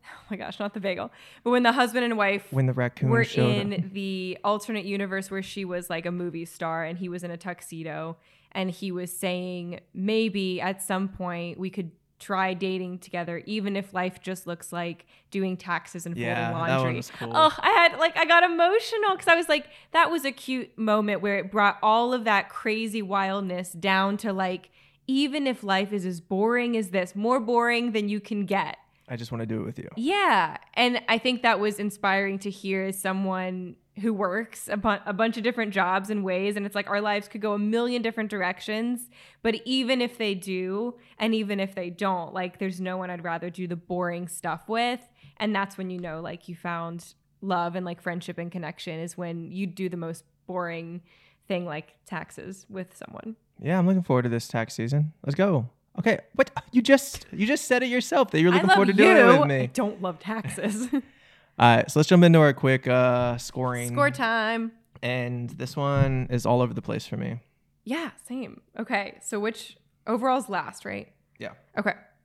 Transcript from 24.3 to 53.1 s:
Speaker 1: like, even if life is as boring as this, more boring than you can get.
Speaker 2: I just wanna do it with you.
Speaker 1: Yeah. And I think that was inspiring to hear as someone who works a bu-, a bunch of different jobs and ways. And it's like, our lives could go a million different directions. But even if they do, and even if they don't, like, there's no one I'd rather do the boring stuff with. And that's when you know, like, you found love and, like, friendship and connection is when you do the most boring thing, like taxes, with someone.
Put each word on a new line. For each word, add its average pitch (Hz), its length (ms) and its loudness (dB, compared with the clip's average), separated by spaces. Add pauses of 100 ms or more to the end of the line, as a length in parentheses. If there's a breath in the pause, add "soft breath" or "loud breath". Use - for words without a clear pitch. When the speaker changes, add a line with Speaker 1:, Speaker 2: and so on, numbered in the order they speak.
Speaker 1:
like, 185 380 -4 (360 soft breath)
even 277 400 0
if 254 180 -2
life 196 280 0
is 190 140 -2
as 175 140 -4
boring 233 560 0
as 208 140 -2
this, 180 260 -2
more 240 240 2
boring 233 520 2
than 208 160 0
you 208 120 -2
can 202 260 -4
get. 185 300 -2 (300)
Speaker 2:
I 123 100 -8
just 113 140 -8
wanna 117 140 -4
do 107 160 -4
it - 60 -6
with 127 120 -10
you. - 180 -12
Speaker 1:
Yeah. 254 600 2 (160)
And 247 380 2
I 226 80 2
think 247 240 -2
that 220 180 2
was 208 180 -2
inspiring 196 600 0
to 202 100 -8
hear 190 360 -4
as 190 140 -6
someone 185 800 -4 (240)
who 220 140 0
works 202 520 -4
a 208 120 -4
bu-, 202 260 2
a 208 80 -4
bunch 226 240 0
of 226 80 -6
different 233 300 -2
jobs 190 360 0
and 208 140 -2
ways. 190 320 -2
And 202 80 -4
it's 202 100 -8
like, 202 140 -4
our 202 140 0
lives 208 260 -2
could 208 140 -10
go 208 100 0
a 208 60 -2
million 240 420 0
different 220 300 -4
directions. 214 800 -4 (320 soft breath)
But 226 140 0 (100)
even 254 340 0
if 240 160 -2
they 208 180 -2
do, 190 600 -4 (240 soft breath)
and 220 160 0
even 202 260 -2
if 196 140 -4
they 180 160 -8
don't, 180 420 -4
like, 180 260 -6
there's 185 220 -4
no 185 160 -4
one 180 140 -8
I'd 175 120 -10
rather 170 280 -6
do 180 180 -8
the 175 80 -6
boring 175 500 -4
stuff 165 440 -8
with. 240 300 -2 (360 soft breath)
And 214 180 -2
that's 196 220 -4
when 185 140 -8
you 180 100 -8
know, 165 220 -8
like, 175 260 -12
you 175 80 -12
found 170 580 -8 (280)
love 175 340 0
and, 180 80 -4
like, 170 160 -8
friendship 175 380 -6
and 170 120 -8
connection 165 480 -10
is 170 200 -10
when 170 340 -8
you 190 140 -4
do 180 240 -6
the 175 80 -8
most 165 260 -8 (220)
boring 170 560 -8 (440 soft breath)
thing, 175 200 -4
like 156 280 -10 (120)
taxes, - 640 -12
with 185 260 -12
someone. - 400 -14 (240)